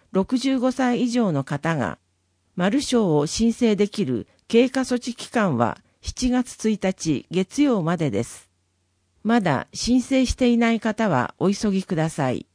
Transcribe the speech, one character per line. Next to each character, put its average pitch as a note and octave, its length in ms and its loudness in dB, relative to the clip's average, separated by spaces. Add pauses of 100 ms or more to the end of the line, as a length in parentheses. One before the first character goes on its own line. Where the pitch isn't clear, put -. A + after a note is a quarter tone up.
(120)
六 G3 260 0
十 C4+ 200 0
五 B3+ 120 0
歳 B3 320 0
以 B3 80 0
上 A3+ 220 0
の C#3 120 0
方 D#3+ 320 -4
が、 G#2 220 -4 (580)
丸 G3+ 240 0
省 G#3 380 2
を D3 80 2
申 A3+ 260 0
請 A3 240 2
で G#3 120 2
き G3+ 160 -4
る B2 220 -4 (220)
経 B3 220 4
過 C4+ 100 -2
措 B3 160 -2
置 A#3+ 180 -6
期 - 160 -16
間 G3 260 0
は A2+ 220 0 (220)
七 - 300 -4
月 B3 400 -2
一 G#3 120 -2
日 D#3+ 480 -2
月 F#3+ 320 -2
曜 A#3 200 2
ま E3+ 140 0
で D#3 140 0
で G2+ 140 0
す。 - 260 -20 (720)
ま A3+ 180 2
だ D#3 320 0
申 B3 280 0
請 C4 260 2
し - 80 0
て B3 140 2
い A#3 100 2
な A#3 140 2
い A3 80 -2
方 A3 280 -2
は B2+ 300 0
お F#3 120 2
急 G3 200 -2
ぎ F#3+ 120 0
く F#3 140 -6
だ D#3 140 0
さ C3 200 -2
い。 G#2 240 -6